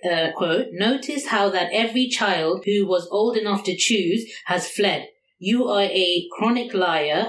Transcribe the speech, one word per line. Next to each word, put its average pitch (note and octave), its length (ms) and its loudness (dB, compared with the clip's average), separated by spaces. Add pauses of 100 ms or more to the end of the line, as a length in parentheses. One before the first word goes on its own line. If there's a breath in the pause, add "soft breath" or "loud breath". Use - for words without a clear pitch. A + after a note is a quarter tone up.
(100)
uh, E3 240 2
quote, F3 380 0
"Notice C4 540 -2
how G3+ 240 2
that F3+ 200 0
every A3+ 380 0
child F3+ 560 0
who G3+ 220 2
was F3 240 0
old A3+ 260 0
enough G#3 280 0
to F3+ 120 -2
choose G#3 480 2 (220 loud breath)
has F3+ 240 -2
fled. F#3+ 380 0 (360)
You A#3 220 2
are - 160 2
a F3+ 420 0 (140)
chronic A#3+ 340 0
liar, E3 560 0